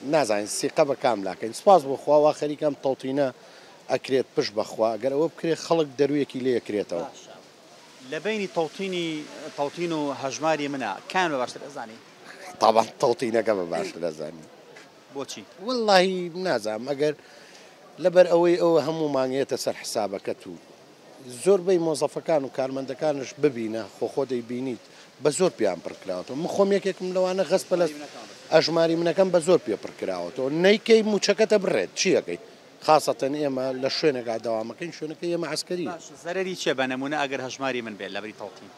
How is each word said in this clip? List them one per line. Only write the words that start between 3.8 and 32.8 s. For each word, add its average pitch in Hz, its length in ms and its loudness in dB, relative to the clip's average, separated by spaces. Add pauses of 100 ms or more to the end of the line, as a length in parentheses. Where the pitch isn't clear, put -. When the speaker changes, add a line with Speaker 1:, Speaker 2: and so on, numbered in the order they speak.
Speaker 1:
ئەکرێت 131 440 0
پشت 120 220 -2
بەخوا. 110 360 0
ئەگەر 113 220 -2
ئەوە 156 160 2
بکرێ، 165 240 -2 (100)
خەڵک 160 240 2 (100)
دەرویەکی 143 460 2
لێ 131 140 2
یەکرێتەوە. 90 480 -4
Speaker 2:
باشە. - 280 -18 (760)
لە 151 120 -6
بەینی 208 340 -2
تەڵتینی، 175 500 -4 (500)
تەڵتین 160 420 -4
و - 20 -2 (220)
هەژماری 147 500 -2
منە، 123 180 -4 (200)
کام 185 220 2
بە 135 80 -2
باشتر 120 260 -6
ئەزانی؟ 120 300 -14 (640)
Speaker 1:
تابان، 110 260 6 (140)
تەڵتینەکە 113 580 2
بە 87 140 -2
باشتر 85 340 -6
ئەزانی. 78 380 -10 (680)
Speaker 2:
بۆچی؟ 139 280 -12 (220)
Speaker 1:
وەڵڵاهی 202 520 4 (280)
نازانم، 110 460 -2
ئەگەر 147 220 0 (880)
لەبەر 180 300 8
ئەوەی 175 280 6
ئەوە 165 260 4
هەموو 156 280 -2
مانگێتە 131 480 0
سەر 113 180 -2
حسابەکەت 101 680 -6
و 87 40 -12 (880)
زۆربەی 185 440 4
مۆزەفەکان 147 560 0
و 127 140 -8
کارمەندەکانش 135 720 -4 (120)
ببینە، 113 420 0 (120)
خۆ، 123 180 -4
خۆ 139 180 0
دەیبینیت، 123 520 -6 (400)
بە 147 140 6
زۆر 180 220 4
پیان 92 260 0
پڕکراوەتەوە. 95 580 -8
من 196 120 -4
خۆم 196 220 4
یەکێکم - 380 -4
لەوانە 185 360 0
غەست 185 200 2
بە 185 100 2
لە 170 40 4 (680)
ئەژماری 165 480 4
منەکەم 175 320 2
بە 175 140 4
زۆر 175 180 6
پێ 107 180 -2
پڕکراوەتەوە. 92 680 -6 (160)
نەیکەی 220 360 6 (100)
موچەکەتە 208 520 2
بڕێت، 120 260 0 (100)
چی 190 180 0
یەکەی؟ 87 220 -2 (460)